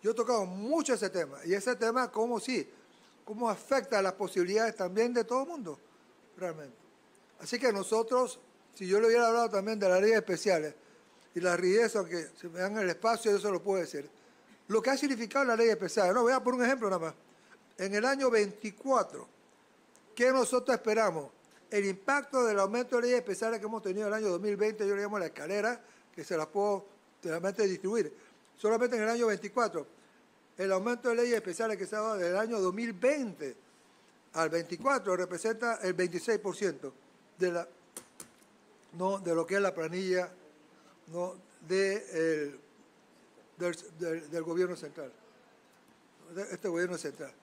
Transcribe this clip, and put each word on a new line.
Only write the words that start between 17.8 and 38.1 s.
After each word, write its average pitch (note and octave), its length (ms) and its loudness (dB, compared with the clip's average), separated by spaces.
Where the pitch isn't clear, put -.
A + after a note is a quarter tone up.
el G#3 100 0
año C4+ 260 4
veinticuatro, G#3+ 1000 0
¿qué B3 160 4
nosotros B3+ 440 2
esperamos? G#3+ 560 0
El G3+ 160 0
impacto C4+ 580 0
del G#3+ 160 2
aumento A#3+ 360 0
de A#3 80 2
leyes B3 160 2
especiales A3 400 -4
que G3 60 -10
hemos A3 180 -6
tenido G3+ 240 -2
en G3+ 60 -2
el - 0 -
año G#3+ 160 -2
dos F3 120 -2
mil G#3 160 -2
veinte, G#3+ 300 0
yo G3+ 80 0
le G3+ 80 -4
llamo G#3 160 -4
la E3+ 80 -4
escalera, G3+ 540 -4
que E3 100 -14
se F3+ 120 -6
las D#3 120 -2
puedo G3+ 380 0
realmente F#3 460 0
distribuir. F#3+ 440 0
Solamente A#3 400 2
en G#3+ 60 0
el G#3+ 60 2
año A#3 180 2
veinticuatro, G3+ 600 -2
el F#3+ 160 0
aumento A#3 340 0
de A#3 80 2
leyes A#3+ 200 2
especiales A3 420 -2
que F3+ 100 -6
se - 80 -6
ha G#3+ 60 -2
dado A3 160 -2
del F3+ 180 0
año A3+ 240 0
dos F#3 140 0
mil A#3 180 -4
veinte G3 640 -2
al D#3+ 160 0
veinticuatro F3+ 640 0
representa A3 600 -2
el G#3 180 -2
veintiséis F3+ 460 -2
por G3+ 140 -4
ciento D#3 400 -4
de F3+ 160 2
la, E3+ 140 -4